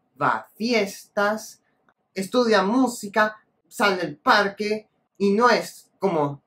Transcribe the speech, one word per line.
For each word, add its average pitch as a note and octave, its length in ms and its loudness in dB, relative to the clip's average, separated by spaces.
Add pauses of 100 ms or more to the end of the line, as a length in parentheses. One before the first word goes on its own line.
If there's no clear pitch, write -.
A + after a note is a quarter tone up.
(200)
Va C#3 80 2
a A2+ 280 -4
fiestas, G#3 1040 -4 (520)
estudia G#3 480 2
música, G#3+ 720 0 (300)
sale G3 360 -2
al D3 140 -8
parque G#3 720 0 (300)
y G3 140 2
no A#3 180 4
es - 480 -2
como D3+ 480 -2